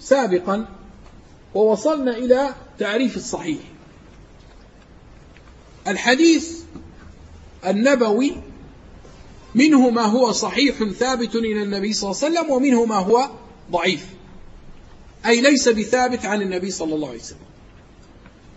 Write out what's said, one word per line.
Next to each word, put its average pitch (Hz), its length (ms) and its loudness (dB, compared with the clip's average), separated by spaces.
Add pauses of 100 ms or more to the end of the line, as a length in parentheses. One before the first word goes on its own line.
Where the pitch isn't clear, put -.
سابقا 214 680 0 (880)
ووصلنا 240 640 0
إلى 254 380 2 (240)
تعريف 214 380 -2
الصحيح. 160 440 -8 (2250)
الحديث 269 720 2 (1080)
النبوي 240 680 2 (1200)
منه 262 360 6
ما 233 120 0
هو 220 300 2
صحيح 220 520 -2
ثابت 233 500 -4
إلى 220 280 -2
النبي 202 300 -4
صلى 202 180 -6
الله 208 140 -4
عليه 330 140 0
وسلم، 320 120 -2
ومنه 254 340 2
ما 220 120 -2
هو 226 340 2 (400)
ضعيف، 170 360 -2 (1200)
أي 233 140 4
ليس 269 280 4
بثابت 240 560 0
عن 208 180 -2
النبي 185 280 -4
صلى 160 240 -6
الله 151 140 -4
عليه 117 100 -14
وسلم. - 200 -18 (1200)